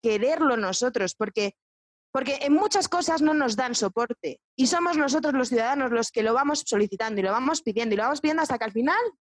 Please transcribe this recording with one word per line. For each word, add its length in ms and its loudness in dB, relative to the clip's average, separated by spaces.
quererlo 540 2
nosotros, 580 -2
porque, 400 -4
porque 300 -4
en 120 2
muchas 340 2
cosas 340 0
no 120 4
nos 220 0
dan 180 -2
soporte. 680 -4
Y 120 2
somos 300 0
nosotros 360 0
los 160 0
ciudadanos 420 0
los 200 -2
que 120 -2
lo 100 2
vamos 320 0
solicitando 540 -2
y 40 0
lo 80 2
vamos 320 0
pidiendo 320 -2
y 20 0
lo 60 0
vamos 180 0
pidiendo 220 0
hasta 160 -2
que 60 -4
al 60 -6
final, 280 0